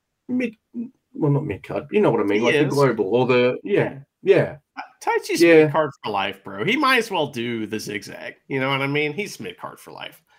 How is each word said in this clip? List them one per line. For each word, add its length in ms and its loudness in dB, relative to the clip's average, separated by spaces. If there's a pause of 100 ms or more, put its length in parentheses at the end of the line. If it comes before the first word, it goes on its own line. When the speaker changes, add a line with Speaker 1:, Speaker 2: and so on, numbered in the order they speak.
(280)
Speaker 1:
mid, 280 -4 (580)
well, 180 0
not 140 0
mid 180 -8
card, 280 -8
you 100 2
know 100 4
what 80 0
I 40 0
mean, 160 0
Speaker 2:
He 60 0
Speaker 1:
like, 100 2
the 120 4
Speaker 2:
is. 60 -4
Speaker 1:
global 420 2
or 100 4
the, 380 2
yeah, 360 0 (220)
yeah. 360 2 (200)
Speaker 2:
Uh, 40 -14 (200)
Taichi's 400 -2
Speaker 1:
Yeah. 240 8
Speaker 2:
mid 60 0
card 200 0 (120)
for 80 -6
life, 320 -4
bro. 220 -8
He 100 0
might 220 2
as 120 -2
well 180 -2
do 380 -6
the 140 -6
zigzag. 560 -12 (120)
You 120 -4
know 100 0
what 120 0
I 60 -2
mean? 260 -2
He's 260 -8
mid 180 -12
card 220 -16
for 120 -20
life. 300 -16 (180)